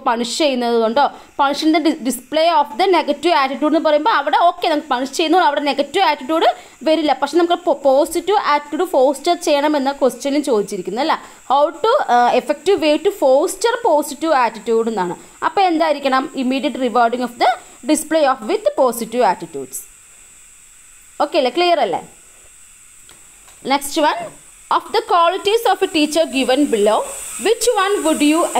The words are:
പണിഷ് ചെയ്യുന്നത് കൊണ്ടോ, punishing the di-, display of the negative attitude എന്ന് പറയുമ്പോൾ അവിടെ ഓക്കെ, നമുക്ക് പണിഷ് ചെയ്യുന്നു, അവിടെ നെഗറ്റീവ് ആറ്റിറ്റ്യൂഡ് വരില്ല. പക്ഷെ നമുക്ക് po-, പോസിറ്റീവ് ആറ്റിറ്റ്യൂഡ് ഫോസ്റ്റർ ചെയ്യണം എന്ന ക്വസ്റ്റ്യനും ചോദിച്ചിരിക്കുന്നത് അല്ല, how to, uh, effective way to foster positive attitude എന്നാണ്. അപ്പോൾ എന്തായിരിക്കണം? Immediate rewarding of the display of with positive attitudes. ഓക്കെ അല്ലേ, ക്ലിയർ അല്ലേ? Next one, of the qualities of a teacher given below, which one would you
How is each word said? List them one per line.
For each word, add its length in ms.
പണിഷ് 340
ചെയ്യുന്നത് 420
കൊണ്ടോ, 200
punishing 340
the 100
di-, 220
display 400
of 180
the 160
negative 480
attitude 300
എന്ന് 160
പറയുമ്പോൾ 320
അവിടെ 180
ഓക്കെ, 240
നമുക്ക് 200
പണിഷ് 260
ചെയ്യുന്നു, 280
അവിടെ 220
നെഗറ്റീവ് 400
ആറ്റിറ്റ്യൂഡ് 400
വരില്ല. 320
പക്ഷെ 200
നമുക്ക് 260
po-, 200
പോസിറ്റീവ് 540
ആറ്റിറ്റ്യൂഡ് 400
ഫോസ്റ്റർ 420
ചെയ്യണം 340
എന്ന 200
ക്വസ്റ്റ്യനും 480
ചോദിച്ചിരിക്കുന്നത് 580
അല്ല, 100
how 100
to, 80
uh, 120
effective 460
way 80
to 80
foster 500
positive 480
attitude 460
എന്നാണ്. 240
അപ്പോൾ 220
എന്തായിരിക്കണം? 540
Immediate 420
rewarding 420
of 40
the 60
display 400
of 60
with 160
positive 500
attitudes. 460
ഓക്കെ 160
അല്ലേ, 160
ക്ലിയർ 280
അല്ലേ? 160
Next 240
one, 160
of 80
the 60
qualities 600
of 160
a 80
teacher 280
given 240
below, 260
which 220
one 120
would 240
you 100